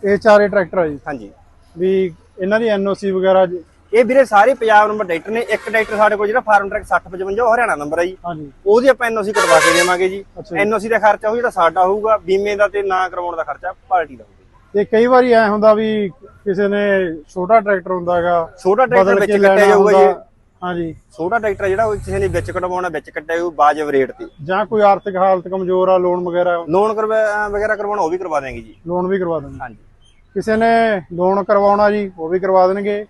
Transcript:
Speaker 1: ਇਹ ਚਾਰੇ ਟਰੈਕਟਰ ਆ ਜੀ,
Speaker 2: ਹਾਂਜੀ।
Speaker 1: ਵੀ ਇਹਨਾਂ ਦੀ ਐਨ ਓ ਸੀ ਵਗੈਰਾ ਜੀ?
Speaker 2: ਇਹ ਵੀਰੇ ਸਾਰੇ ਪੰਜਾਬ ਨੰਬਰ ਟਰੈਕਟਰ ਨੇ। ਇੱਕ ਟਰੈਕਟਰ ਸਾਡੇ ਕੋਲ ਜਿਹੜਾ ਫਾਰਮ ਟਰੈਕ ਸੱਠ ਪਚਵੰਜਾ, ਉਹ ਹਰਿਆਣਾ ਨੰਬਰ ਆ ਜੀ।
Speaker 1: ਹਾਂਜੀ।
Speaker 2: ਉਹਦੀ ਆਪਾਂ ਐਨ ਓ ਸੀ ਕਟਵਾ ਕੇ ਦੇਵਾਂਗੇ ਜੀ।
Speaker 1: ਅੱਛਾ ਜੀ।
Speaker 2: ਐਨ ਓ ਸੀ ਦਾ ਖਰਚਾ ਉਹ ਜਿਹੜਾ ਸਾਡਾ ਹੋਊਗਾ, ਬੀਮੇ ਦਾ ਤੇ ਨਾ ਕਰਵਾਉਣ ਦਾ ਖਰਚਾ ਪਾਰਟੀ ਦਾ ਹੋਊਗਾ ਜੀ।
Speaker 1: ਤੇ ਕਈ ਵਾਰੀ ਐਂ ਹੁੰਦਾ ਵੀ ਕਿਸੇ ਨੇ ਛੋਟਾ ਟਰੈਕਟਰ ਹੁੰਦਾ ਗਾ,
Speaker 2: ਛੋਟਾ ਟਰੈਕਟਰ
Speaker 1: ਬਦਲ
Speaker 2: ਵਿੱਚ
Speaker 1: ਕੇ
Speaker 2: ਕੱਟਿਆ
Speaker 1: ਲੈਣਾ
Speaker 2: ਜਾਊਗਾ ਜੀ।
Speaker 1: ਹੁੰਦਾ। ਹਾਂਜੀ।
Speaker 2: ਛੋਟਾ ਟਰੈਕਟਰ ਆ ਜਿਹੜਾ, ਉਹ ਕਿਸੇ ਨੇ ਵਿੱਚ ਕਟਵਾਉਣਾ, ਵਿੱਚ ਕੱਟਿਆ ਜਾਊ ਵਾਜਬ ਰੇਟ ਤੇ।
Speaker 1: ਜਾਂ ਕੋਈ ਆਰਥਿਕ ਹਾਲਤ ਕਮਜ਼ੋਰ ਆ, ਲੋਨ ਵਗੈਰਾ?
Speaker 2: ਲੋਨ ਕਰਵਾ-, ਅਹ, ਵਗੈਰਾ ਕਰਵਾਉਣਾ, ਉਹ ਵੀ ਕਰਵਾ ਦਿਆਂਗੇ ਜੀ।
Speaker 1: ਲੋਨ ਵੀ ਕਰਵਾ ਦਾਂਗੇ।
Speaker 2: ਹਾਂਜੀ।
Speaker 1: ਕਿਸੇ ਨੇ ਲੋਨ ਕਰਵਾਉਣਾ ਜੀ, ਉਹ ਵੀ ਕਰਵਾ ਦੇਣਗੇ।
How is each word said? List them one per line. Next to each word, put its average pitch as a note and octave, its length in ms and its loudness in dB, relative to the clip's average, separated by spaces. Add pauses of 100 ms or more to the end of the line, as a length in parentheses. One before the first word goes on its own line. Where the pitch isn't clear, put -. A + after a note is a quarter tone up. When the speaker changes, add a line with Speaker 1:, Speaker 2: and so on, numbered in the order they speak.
Speaker 1:
ਇਹ G3+ 140 2
ਚਾਰੇ G#3 300 6
ਟਰੈਕਟਰ F#3 300 -2
ਆ E3+ 100 2
ਜੀ, C#3+ 100 -8 (100)
Speaker 2:
ਹਾਂਜੀ। A#2 220 -10 (440)
Speaker 1:
ਵੀ F3+ 160 -2 (500)
ਇਹਨਾਂ G3+ 200 -2
ਦੀ A#3 80 -2
ਐਨ G3 200 -2
ਓ G3 60 0
ਸੀ G3 160 -6
ਵਗੈਰਾ F#3+ 360 2
ਜੀ? F3 160 -8 (300)
Speaker 2:
ਇਹ A#3 120 4
ਵੀਰੇ B3+ 200 4
ਸਾਰੇ A3 300 4
ਪੰਜਾਬ G#3+ 340 4
ਨੰਬਰ G#3+ 160 -4
ਟਰੈਕਟਰ E3+ 260 -6
ਨੇ। A3+ 100 -4
ਇੱਕ A3 260 -2
ਟਰੈਕਟਰ A3 300 -2
ਸਾਡੇ G#3+ 200 2
ਕੋਲ G3+ 100 -2
ਜਿਹੜਾ A3+ 140 0
ਫਾਰਮ G#3 280 2
ਟਰੈਕ G3 180 -6
ਸੱਠ F3 220 -2
ਪਚਵੰਜਾ, F#3+ 360 -4
ਉਹ A3+ 100 2
ਹਰਿਆਣਾ A3 220 0
ਨੰਬਰ D3 220 -6
ਆ F3 60 2
ਜੀ। F#3 120 -8 (100)
Speaker 1:
ਹਾਂਜੀ। D#3 240 -12 (160)
Speaker 2:
ਉਹਦੀ A#3 220 4
ਆਪਾਂ B3 180 2
ਐਨ A3+ 120 -4
ਓ G#3 40 -4
ਸੀ G3+ 100 -4
ਕਟਵਾ A3+ 260 2
ਕੇ - 140 4
ਦੇਵਾਂਗੇ F3+ 360 0
ਜੀ। G3 140 -8 (160)
Speaker 1:
ਅੱਛਾ E3+ 160 -14
ਜੀ। E3+ 60 -2
Speaker 2:
ਐਨ G#3 140 0
ਓ A3 40 0
ਸੀ G3+ 100 -6
ਦਾ A3 100 0
ਖਰਚਾ G#3 300 2
ਉਹ A3 80 -2
ਜਿਹੜਾ A#3+ 140 -2
ਸਾਡਾ F3 360 2
ਹੋਊਗਾ, G#3 300 0
ਬੀਮੇ G3 400 -2
ਦਾ G3+ 120 2
ਤੇ G3+ 140 -4
ਨਾ F#3 260 -2
ਕਰਵਾਉਣ F3 280 -8
ਦਾ E3 60 -6
ਖਰਚਾ D3+ 300 -10 (160)
ਪਾਰਟੀ D#3+ 280 -2
ਦਾ A2 80 -20
ਹੋਊਗਾ - 100 -20
ਜੀ। - 440 -10
Speaker 1:
ਤੇ G#3 60 2
ਕਈ A3+ 220 2
ਵਾਰੀ B3 260 4
ਐਂ A3+ 160 4
ਹੁੰਦਾ G#3+ 260 4
ਵੀ G#3+ 340 -2 (360)
ਕਿਸੇ G3+ 240 -2
ਨੇ G3+ 160 -2 (440)
ਛੋਟਾ F#3+ 320 2
ਟਰੈਕਟਰ F#3+ 320 -2
ਹੁੰਦਾ F3 300 -2
ਗਾ, E3+ 260 0 (140)
Speaker 2:
ਛੋਟਾ A3 240 2
ਟਰੈਕਟਰ A3+ 180 4
Speaker 1:
ਬਦਲ G3 160 2
Speaker 2:
ਵਿੱਚ G#3 120 0
Speaker 1:
ਕੇ G3+ 60 2
Speaker 2:
ਕੱਟਿਆ G3 160 4
Speaker 1:
ਲੈਣਾ G3+ 120 4
Speaker 2:
ਜਾਊਗਾ G3+ 240 4
ਜੀ। G3+ 60 4
Speaker 1:
ਹੁੰਦਾ। - 280 4 (400)
ਹਾਂਜੀ। E3+ 280 -6
Speaker 2:
ਛੋਟਾ F3 460 -6
ਟਰੈਕਟਰ G#3 260 -4
ਆ G3 40 -2
ਜਿਹੜਾ, G3 160 0
ਉਹ G#3+ 120 -2
ਕਿਸੇ G3 220 -6
ਨੇ G3 100 -2
ਵਿੱਚ F3 220 -4
ਕਟਵਾਉਣਾ, F3+ 380 -4
ਵਿੱਚ D#3 220 -10
ਕੱਟਿਆ E3 260 -6
ਜਾਊ F3 140 -4
ਵਾਜਬ D3+ 400 0
ਰੇਟ C3+ 220 0
ਤੇ। - 140 -14 (180)
Speaker 1:
ਜਾਂ F#3+ 220 -2
ਕੋਈ G#3+ 160 0
ਆਰਥਿਕ G3 340 2
ਹਾਲਤ F#3 320 0
ਕਮਜ਼ੋਰ F#3 400 -2
ਆ, F#3 100 2
ਲੋਨ F3+ 260 -2
ਵਗੈਰਾ? F3 440 -2
Speaker 2:
ਲੋਨ G3+ 260 0
ਕਰਵਾ-, G#3+ 520 -2
ਅਹ, - 20 -6
ਵਗੈਰਾ G#3 280 -4
ਕਰਵਾਉਣਾ, G#3 260 -6
ਉਹ D#3+ 80 -2
ਵੀ F3+ 80 -4
ਕਰਵਾ E3+ 220 -4
ਦਿਆਂਗੇ B2 200 -12
ਜੀ। A2+ 140 -20 (120)
Speaker 1:
ਲੋਨ F3+ 200 -4
ਵੀ F#3+ 120 -2
ਕਰਵਾ E3+ 220 -4
ਦਾਂਗੇ। C3+ 220 -16
Speaker 2:
ਹਾਂਜੀ। A#2 140 -16 (580)
Speaker 1:
ਕਿਸੇ G#3+ 220 -2
ਨੇ A3+ 440 2 (120)
ਲੋਨ F#3 320 0
ਕਰਵਾਉਣਾ G3+ 460 2
ਜੀ, G#3 280 -4
ਉਹ D#3+ 100 -8
ਵੀ F3+ 100 -2
ਕਰਵਾ F#3 280 2
ਦੇਣਗੇ। G3+ 440 -4